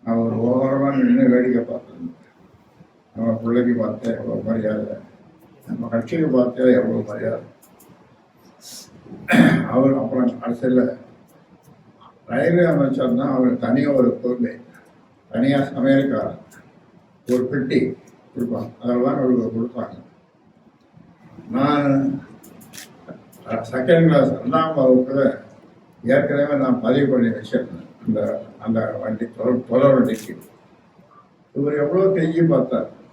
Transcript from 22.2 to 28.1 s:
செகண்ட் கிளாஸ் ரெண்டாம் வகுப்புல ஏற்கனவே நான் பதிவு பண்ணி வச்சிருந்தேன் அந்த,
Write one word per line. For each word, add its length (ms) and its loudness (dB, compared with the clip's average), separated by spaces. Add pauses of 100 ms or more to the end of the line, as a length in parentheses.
செகண்ட் 640 2
கிளாஸ் 240 4
ரெண்டாம் 460 -2
வகுப்புல 680 2 (580)
ஏற்கனவே 520 2
நான் 260 0
பதிவு 300 2
பண்ணி 160 2
வச்சிருந்தேன் 580 -6 (220)
அந்த, 360 -4 (160)